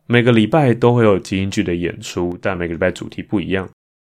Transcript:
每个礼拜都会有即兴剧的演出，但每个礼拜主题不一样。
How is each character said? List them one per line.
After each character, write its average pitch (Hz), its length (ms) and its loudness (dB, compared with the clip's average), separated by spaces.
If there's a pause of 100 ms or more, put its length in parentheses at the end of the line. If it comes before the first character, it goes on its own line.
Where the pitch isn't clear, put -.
每 117 160 2
个 123 80 4
礼 110 160 4
拜 135 280 2
都 120 200 2
会 117 100 4
有 98 140 4
即 95 200 -4
兴 98 120 -2
剧 101 140 -2
的 87 100 -2
演 85 280 -4
出， 87 400 -4
但 98 120 -2
每 87 140 -6
个 85 60 -6
礼 78 40 -10
拜 92 120 2
主 107 180 -10
题 - 140 -12
不 104 180 -2
一 82 100 -6
样。 95 160 -2 (380)